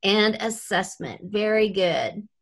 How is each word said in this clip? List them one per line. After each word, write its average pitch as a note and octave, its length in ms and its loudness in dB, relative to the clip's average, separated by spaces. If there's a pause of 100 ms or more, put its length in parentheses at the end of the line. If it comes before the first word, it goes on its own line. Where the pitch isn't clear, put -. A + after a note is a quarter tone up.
and G#3+ 360 4
assessment. F#3+ 840 -4
Very G#3+ 460 2
good. F3+ 580 0 (140)